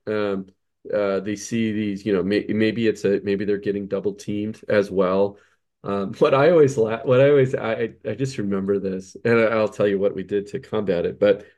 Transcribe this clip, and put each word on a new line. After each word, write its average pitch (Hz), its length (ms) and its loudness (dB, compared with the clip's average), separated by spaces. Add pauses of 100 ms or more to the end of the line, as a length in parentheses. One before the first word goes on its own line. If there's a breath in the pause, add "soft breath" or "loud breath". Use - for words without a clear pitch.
Um, 101 400 -4 (460)
uh, 98 280 0
they 104 160 -6
see 113 340 -4
these, 104 340 -4
you 107 80 0
know, 90 120 2
may-, 101 240 0
maybe 110 400 0
it's 104 160 -2
a, 98 180 2
maybe 98 220 -2
they're 101 140 -2
getting 101 280 -4
double 98 280 -4
teamed 107 540 -8
as 101 220 2
well. 98 480 0 (460 soft breath)
Um, 101 300 -4
what 135 200 2
I 139 160 4
always 143 260 6
la-, 110 280 -2
what 127 160 4
I 139 80 8
always, 135 260 4
I, 113 180 -2
I, 113 220 -4 (100)
I 110 100 -4
just 135 240 -6
remember 98 420 -2
this, 95 440 -8
and 117 140 4
I, 113 60 4
I'll 107 240 2
tell 104 180 0
you 98 140 2
what 101 160 0
we 95 80 -6
did 101 240 -4
to 101 100 -8
combat 95 480 -2
it. 95 140 -6
But 101 260 2 (100)